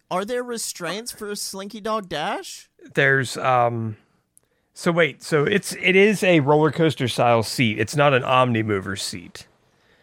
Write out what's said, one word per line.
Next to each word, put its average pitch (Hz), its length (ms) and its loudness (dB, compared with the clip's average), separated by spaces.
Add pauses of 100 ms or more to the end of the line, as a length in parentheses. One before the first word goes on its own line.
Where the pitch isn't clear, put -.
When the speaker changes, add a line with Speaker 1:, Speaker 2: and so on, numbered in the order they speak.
Speaker 1:
are 185 160 -4
there 247 200 -6
restraints 220 640 -10
for 208 180 -14
a 208 60 -8
Slinky 202 460 -12
Dog 214 280 -6
Dash? 180 600 -8 (240)
Speaker 2:
There's, 135 420 2
um, 117 600 0 (760)
so - 180 -2
wait, 165 320 0
so 147 200 2
it's, 196 360 -2
it 185 160 2
is 202 260 4
a 180 160 6
roller 151 320 4
coaster 143 380 0
style 120 340 2
seat. 113 380 0
It's 110 160 -2
not 143 180 4
an 123 80 2
Omnimover 110 760 0
seat. - 520 -14 (540)